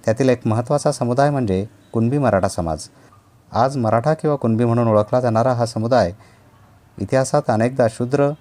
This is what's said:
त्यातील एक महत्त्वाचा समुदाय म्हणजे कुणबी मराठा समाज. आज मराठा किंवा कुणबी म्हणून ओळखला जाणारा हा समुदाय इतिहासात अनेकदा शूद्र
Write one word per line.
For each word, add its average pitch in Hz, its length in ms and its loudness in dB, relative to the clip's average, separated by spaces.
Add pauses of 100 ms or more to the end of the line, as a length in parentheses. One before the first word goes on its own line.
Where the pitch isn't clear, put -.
त्यातील 120 240 2
एक 123 180 0
महत्त्वाचा 120 440 0
समुदाय 131 380 0
म्हणजे 107 360 -2 (280)
कुणबी 120 240 0
मराठा 107 300 2
समाज. 80 400 -6 (640)
आज 135 260 0
मराठा 120 360 0
किंवा 151 220 -2
कुणबी 117 300 0
म्हणून 117 220 2
ओळखला 107 320 2
जाणारा 120 340 0
हा 117 120 0
समुदाय 113 480 0 (840)
इतिहासात 131 500 0
अनेकदा 123 420 2
शूद्र 139 520 -2